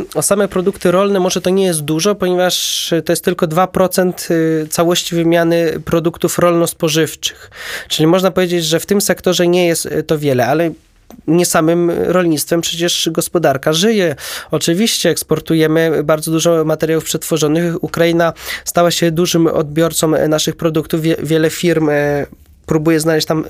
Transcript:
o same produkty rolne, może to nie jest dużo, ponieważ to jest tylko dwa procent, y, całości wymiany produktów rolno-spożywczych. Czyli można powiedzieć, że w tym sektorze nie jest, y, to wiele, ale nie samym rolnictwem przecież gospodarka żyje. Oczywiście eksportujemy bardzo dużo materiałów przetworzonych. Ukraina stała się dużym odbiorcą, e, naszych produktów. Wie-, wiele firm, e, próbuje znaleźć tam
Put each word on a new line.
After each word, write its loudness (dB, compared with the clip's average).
o -2
same 0
produkty -2
rolne, 2
może -2
to -2
nie 2
jest 0
dużo, -2
ponieważ -2
to 0
jest -2
tylko 0
dwa 0
procent, 0
y, 0
całości 0
wymiany 2
produktów -2
rolno-spożywczych. -2
Czyli 0
można 4
powiedzieć, 0
że 0
w -6
tym 2
sektorze 0
nie 2
jest, -2
y, -4
to -2
wiele, 2
ale 0
nie 4
samym 2
rolnictwem 0
przecież -4
gospodarka 0
żyje. 0
Oczywiście 0
eksportujemy 0
bardzo 0
dużo 2
materiałów 0
przetworzonych. -2
Ukraina 2
stała 2
się 0
dużym 2
odbiorcą, 0
e, 2
naszych 0
produktów. -2
Wie-, 0
wiele 2
firm, 0
e, 0
próbuje 2
znaleźć 0
tam -2